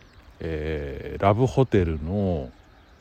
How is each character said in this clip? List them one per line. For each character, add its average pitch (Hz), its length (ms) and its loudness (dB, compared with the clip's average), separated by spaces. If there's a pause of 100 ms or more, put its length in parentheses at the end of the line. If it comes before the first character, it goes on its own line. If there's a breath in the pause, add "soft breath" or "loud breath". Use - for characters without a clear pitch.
(400)
え 78 800 -6
ー、 - 20 -4
ラ 98 120 6
ブ 123 140 4
ホ 131 180 2
テ 98 180 4
ル 80 180 -2
の 85 480 -2 (520)